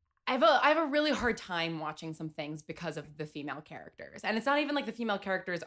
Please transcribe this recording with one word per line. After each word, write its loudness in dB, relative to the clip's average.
I 0
have 4
a, 8
I 6
have 6
a 2
really 4
hard 2
time -2
watching -6
some -8
things -8
because -8
of -10
the -6
female -8
characters. -14
And 0
it's -2
not 4
even 0
like -2
the -4
female -2
characters -2